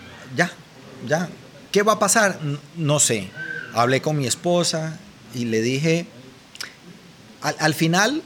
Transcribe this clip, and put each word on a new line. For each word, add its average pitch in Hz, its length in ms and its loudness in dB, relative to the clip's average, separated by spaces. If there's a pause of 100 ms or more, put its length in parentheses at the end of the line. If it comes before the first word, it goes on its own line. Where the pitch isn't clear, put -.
(360)
ya, 175 160 2 (560)
ya. 160 200 0 (440)
¿Qué 202 120 4
va 214 100 4
a - 60 -2
pasar? 208 440 2
N-, 147 140 -4 (200)
no 147 220 2
sé". 107 280 0 (460)
Hablé 123 280 4
con 151 160 0
mi 139 100 0
esposa 165 720 -2 (360)
y 120 100 -2
le 110 180 2
dije, 160 420 2 (1400)
al, 151 180 -2
al 156 160 2
final 196 500 2